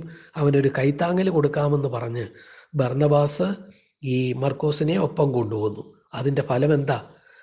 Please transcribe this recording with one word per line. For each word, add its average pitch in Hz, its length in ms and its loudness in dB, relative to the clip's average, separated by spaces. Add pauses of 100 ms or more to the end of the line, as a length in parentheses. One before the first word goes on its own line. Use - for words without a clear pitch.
(360)
അവനൊരു 139 320 4
കൈത്താങ്ങൽ 170 640 0
കൊടുക്കാമെന്ന് 147 580 2
പറഞ്ഞ് 120 380 -6 (480)
ബർന്നബാസ് 147 760 2 (540)
ഈ 127 160 -2 (140)
മർക്കോസിനെ 147 680 -2
ഒപ്പം 151 340 0
കൊണ്ടുവന്നു. 107 500 -2 (320)
അതിൻ്റെ 139 280 -2
ഫലം 139 320 0
എന്താ? 139 240 0 (440)